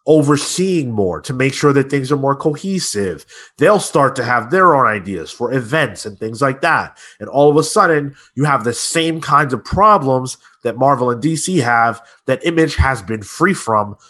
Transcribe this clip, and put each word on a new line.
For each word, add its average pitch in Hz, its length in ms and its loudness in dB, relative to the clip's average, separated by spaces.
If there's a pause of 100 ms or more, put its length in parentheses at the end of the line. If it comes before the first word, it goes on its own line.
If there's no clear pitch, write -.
overseeing 147 840 2
more 92 300 -2
to 135 120 -10
make 131 200 0
sure 147 180 2
that 139 180 2
things 139 220 -2
are 147 60 0
more 135 180 0
cohesive. 139 880 -4 (320)
They'll 185 220 4
start 139 360 2
to 131 80 -4
have 120 260 -2
their 175 260 4
own 131 120 4
ideas 95 440 -4
for 120 220 -6
events 127 500 -2
and 104 140 -12
things 113 240 -8
like 135 200 -2
that. 139 360 -2 (220)
And 104 100 -12
all 143 220 4
of 147 60 4
a 156 60 2
sudden, 151 520 0 (180)
you 135 120 -2
have 139 180 0
the 120 100 -2
same 165 480 -4
kinds 143 320 2
of 113 100 -6
problems 139 720 2 (260)
that 117 140 -4
Marvel 127 340 2
and 117 100 -4
D 160 140 -2
C 175 240 -2
have 117 420 2 (240)
that 131 180 -2
Image 160 340 0
has 131 260 0
been 110 180 -6
free 175 320 -2
from 104 420 -2 (140)